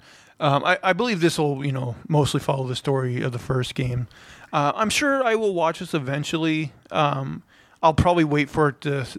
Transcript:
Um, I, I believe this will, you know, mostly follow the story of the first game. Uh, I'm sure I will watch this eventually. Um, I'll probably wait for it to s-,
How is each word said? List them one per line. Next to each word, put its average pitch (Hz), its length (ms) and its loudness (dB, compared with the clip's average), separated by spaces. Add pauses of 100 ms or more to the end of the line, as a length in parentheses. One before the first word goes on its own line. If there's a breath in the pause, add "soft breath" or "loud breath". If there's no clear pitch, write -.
(440 loud breath)
Um, 143 220 2
I, 180 180 4
I 185 100 4
believe 208 280 0
this 165 180 2
will, 143 260 -2
you 143 60 -2
know, 127 240 -6 (120)
mostly 147 340 2
follow 139 260 -2
the 127 80 -4
story 127 460 -2
of 131 100 -2
the 120 80 -6
first 127 360 -4
game. 123 320 -4 (440 loud breath)
Uh, 147 240 0
I'm 214 140 0
sure 277 340 0
I 226 120 2
will 220 180 0
watch 165 260 0
this 175 140 -8
eventually. 156 800 -2 (180)
Um, 143 520 -2 (380 soft breath)
I'll 160 120 4
probably 175 320 4
wait 147 240 2
for 151 200 2
it - 120 -8
to 143 200 -2
s-, - 180 -10